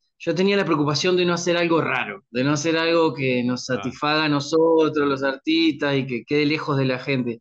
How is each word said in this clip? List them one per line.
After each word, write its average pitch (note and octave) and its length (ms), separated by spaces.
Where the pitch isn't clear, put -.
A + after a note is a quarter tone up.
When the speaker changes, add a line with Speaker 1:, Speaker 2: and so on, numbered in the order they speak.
Speaker 1:
yo E3 160
tenía F#3+ 220
la G3 80
preocupación D3+ 520
de F3+ 100
no F3 80
hacer E3+ 220
algo E3+ 240
raro, A#2+ 500
de B2 140
no C#3+ 80
hacer D#3 240
algo E3 380
que C3 300
nos B2 280
Speaker 2:
Ah. B2 240
Speaker 1:
satisfaga D3+ 280
a D#3 40
nosotros, D3+ 800
los C#3 140
artistas, C#3+ 720
y C3+ 100
que A#2+ 180
quede D3 220
lejos D3+ 320
de C3+ 80
la B2+ 120
gente. B2 420